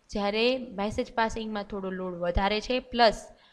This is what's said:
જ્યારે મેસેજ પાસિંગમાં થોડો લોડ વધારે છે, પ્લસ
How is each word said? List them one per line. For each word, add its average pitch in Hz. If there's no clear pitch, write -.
જ્યારે 220
મેસેજ 214
પાસિંગમાં 220
થોડો 196
લોડ 185
વધારે 190
છે, 247
પ્લસ 233